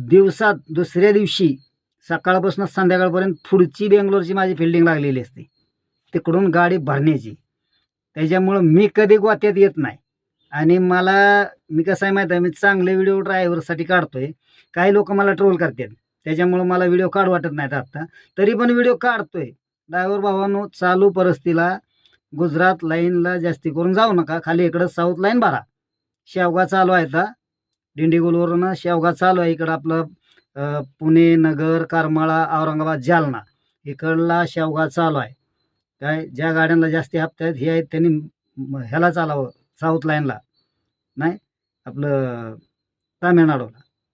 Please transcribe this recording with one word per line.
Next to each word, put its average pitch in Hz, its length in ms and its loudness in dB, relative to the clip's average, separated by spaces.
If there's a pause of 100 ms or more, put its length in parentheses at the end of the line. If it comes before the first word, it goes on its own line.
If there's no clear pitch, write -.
दिवसात 196 460 4 (160)
दुसऱ्या 175 420 0
दिवशी 196 440 2 (540)
सकाळपासून 185 560 -2
संध्याकाळपर्यंत 185 720 0 (160)
पुढची 190 360 2
बेंगलोरची 196 460 2
माझी 185 220 -2
फिल्डिंग 170 300 2
लागलेली 143 360 0
असते, - 260 -18 (680)
तिकडून 180 340 0
गाडी 175 300 2
भरण्याची. 139 580 -2 (800)
त्याच्यामुळं 185 460 0
मी 175 340 6
कधी 214 220 6
गोत्यात 208 400 0
येत 196 200 4
नाही. 123 200 -6 (540)
आणि 156 260 2
मला, 190 680 4 (240)
मी 160 140 -2
कसं 190 220 -2
आहे 196 80 0
माहिती 190 200 0
आहे, 175 60 2
मी 175 100 0
चांगले 190 440 0
व्हिडिओ 190 260 2
ड्रायव्हरसाठी 175 640 -2
काढतोय, 156 440 -2 (460)
काही 185 200 2
लोक 202 180 0
मला 196 220 0
ट्रोल 190 240 2
करतात, 131 360 -6 (300)
त्याच्यामुळं 180 420 0
मला 180 200 0
व्हिडिओ 180 240 0
काढू 190 220 0
वाटत 170 200 -2
नाहीत 143 220 -6
आत्ता, 147 320 -8 (320)
तरी 208 160 2
पण 240 160 0
व्हिडिओ 240 260 2
काढतोय. 226 500 -4 (440)
ड्रायव्हर 185 300 -2
भावांनो, 202 480 -2
चालू 185 420 2
परिस्थितीला 175 680 0 (600)
गुजरात 170 460 0
लाईनला 170 540 0
जास्ती 170 320 -4
करून 170 240 -2
जाऊ 202 180 2
नका, 165 340 -2
खाली 170 200 0
इकडं 170 220 -2
साऊथ 170 320 -2
लाईन 220 200 0
भरा. 156 220 0 (640)
शेवगा 180 400 -2
चालू 185 260 2
आहे 175 140 2
आता, 160 200 -2 (680)
दिंडीगुलवरून 170 720 2 (120)
शेवगा 170 340 0
चालू 180 300 0
आहे 165 100 0
इकडं 160 200 -4
आपलं, 160 320 -4 (520)
अ, 147 240 -6 (200)
पुणे, 165 360 4
नगर, 160 480 0
करमाळा, 160 600 0 (160)
औरंगाबाद, 156 380 -4
जालना 143 400 0 (460)
इकडला 165 640 -2
शेवगा 156 400 -4
चालू 156 300 -2
आहे. 127 160 -8 (680)
काय, 156 260 -6
ज्या 156 260 -6
गाड्यांना 160 360 2
जास्ती 160 280 -4
हप्ते 160 260 -6
आहेत 160 120 -4
हे 135 140 -4
आहेत 165 220 0
त्यांनी 165 180 0 (480)
म-, 135 200 -10
ह्याला 151 340 -2
चालावं, 147 380 -4 (300)
साऊथ 160 260 -2
लाईनला 151 320 -2 (800)
नाही, 170 200 -4 (480)
आपलं 127 720 -6 (640)
तामिळनाडूला. 156 580 2 (340)